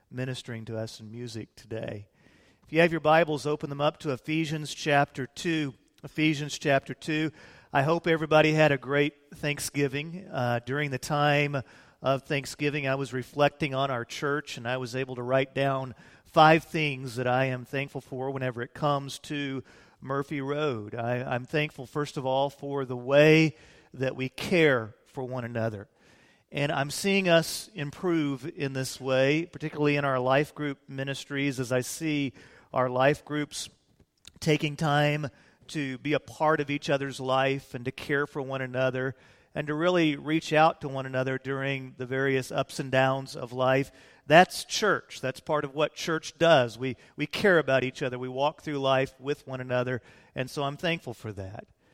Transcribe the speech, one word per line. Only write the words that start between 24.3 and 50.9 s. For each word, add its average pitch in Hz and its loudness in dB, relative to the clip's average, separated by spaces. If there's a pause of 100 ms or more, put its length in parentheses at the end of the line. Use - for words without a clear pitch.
for 135 -10
one 127 -8
another. 113 -4 (640)
And 143 -2
I'm 143 -2
seeing 196 0
us 165 2
improve 147 -4
in 139 -6
this 131 -6
way, 135 2
particularly 147 -2
in 143 0
our 135 2
life 131 2
group 147 -6 (100)
ministries, 139 -4
as 120 -4
I 127 2
see 147 -4 (400)
our 127 0
life 131 2
groups - -6 (720)
taking 151 0
time 147 2 (380)
to 135 -6
be 143 -2
a 135 0
part 156 0
of 139 -4
each 143 -4
other's 139 -2
life 135 0
and 120 -12
to 131 -4
care 143 -2
for 151 -8
one 131 -8
another 131 -2 (400)
and 147 -4
to 147 -4
really 165 2
reach 151 -2
out 156 4
to 147 -10
one 135 -8
another 131 -2
during 135 -6
the 127 -8
various 131 0
ups - -4
and 139 -6
downs 131 0
of 120 -10
life. 131 2 (360)
That's 165 6
church. - -2
That's 131 -6
part 147 -2
of 139 -12
what 147 0
church - -6
does. 131 6
We, 127 -6 (200)
we 147 -4
care 185 4
about 135 4
each 131 -6
other. 127 -4
We 127 -8
walk 135 -4
through 147 -6
life 135 2
with 143 -8
one 131 -10
another, 127 -2 (340)
and 131 -4
so 147 -6
I'm 139 -4
thankful 165 -4